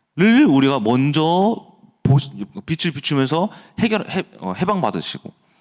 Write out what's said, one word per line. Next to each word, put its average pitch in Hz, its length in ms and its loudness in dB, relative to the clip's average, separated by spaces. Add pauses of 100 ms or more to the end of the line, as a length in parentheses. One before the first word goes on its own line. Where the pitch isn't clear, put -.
(480)
우리가 135 320 2
먼저 156 920 0 (300)
보시-, 139 280 2 (360)
빛을 165 280 -4
비추면서 143 560 -2 (280)
해결-, 214 320 -2
해-, 175 140 -6 (160)
어, 92 140 -6
해방받으시고 131 800 -4 (280)